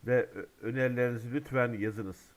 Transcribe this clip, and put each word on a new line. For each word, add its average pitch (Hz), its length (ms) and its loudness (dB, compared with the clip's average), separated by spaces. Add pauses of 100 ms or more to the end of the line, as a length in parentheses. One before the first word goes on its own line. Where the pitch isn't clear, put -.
ve 123 220 4
ö-, - 200 -10 (160)
önerilerinizi 123 720 0
lütfen 131 400 0
yazınız. 104 640 -4